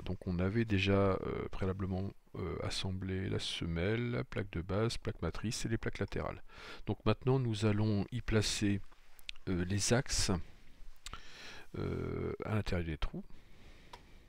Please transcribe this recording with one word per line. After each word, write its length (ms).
donc 240
on 100
avait 280
déjà, 560
euh, 280
préalablement, 600
euh, 260
assemblé 680
la 100
semelle, 720
la 140
plaque 260
de 100
base, 360
plaque 240
matrice 420
et 60
les 80
plaques 220
latérales. 440
Donc 180
maintenant 340
nous 260
allons 460
y 80
placer, 600
euh, 160
les 300
axes, 380
euh, 560
à 100
l'intérieur 320
des 120
trous. 260